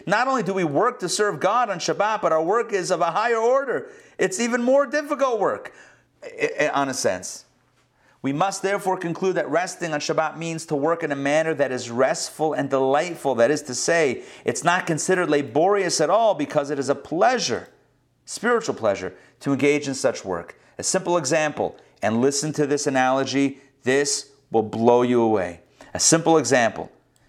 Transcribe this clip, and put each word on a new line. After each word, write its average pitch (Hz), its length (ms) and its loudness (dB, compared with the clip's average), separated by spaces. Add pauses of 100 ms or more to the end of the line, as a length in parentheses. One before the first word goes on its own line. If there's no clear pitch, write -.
Not 220 220 0
only 254 160 0
do 185 100 -2
we 185 100 -2
work 170 360 0
to 180 100 -4
serve 202 300 0
God 208 320 2
on 170 80 -6
Shabbat, 202 420 -2
but 170 100 2
our 160 120 2
work 220 280 0
is 185 200 -2
of 170 100 0
a 170 80 2
higher 220 280 0
order. 240 520 0 (300)
It's 185 200 0
even 240 220 0
more 269 240 4
difficult 277 540 -2
work, 131 340 -2 (500)
i-, 113 260 -4 (100)
i-, - 100 2
on 139 200 0
a 131 40 -4
sense. 92 520 -4 (760)
We 135 120 -2
must 190 280 -2
therefore 190 360 -2
conclude 170 380 -2
that 139 140 -2
resting 175 440 -4
on 147 60 -2
Shabbat 156 380 -2
means 165 300 -8
to 156 80 -2
work 160 260 0
in 151 100 -4
a 139 40 -4
manner 151 400 0
that 135 160 0
is 120 180 -6
restful 143 640 0
and 139 160 -2
delightful. 139 640 0
That 117 160 4
is 147 140 0
to 127 100 -8
say, 156 500 0 (220)
it's - 180 -2
not 180 220 2
considered 170 440 0
laborious 160 720 2
at 151 100 2
all 214 240 4
because 143 340 -2
it 147 80 -4
is 135 120 0
a 143 60 2
pleasure, 165 720 0 (580)
spiritual 220 500 0
pleasure, 92 400 -2 (240)
to 139 140 -2
engage 143 340 2
in 135 80 -4
such - 280 -2
work. 87 360 -8 (180)
A - 60 -8
simple 175 340 0
example, 151 600 -2 (240)
and 110 200 0
listen 143 320 0
to 147 140 0
this 143 180 -2
analogy, 135 760 0 (240)
this 143 480 0 (200)
will 113 120 2
blow 113 380 4
you 123 200 2
away. 95 400 0 (320)
A - 60 -6
simple 160 380 4
example 117 540 0 (380)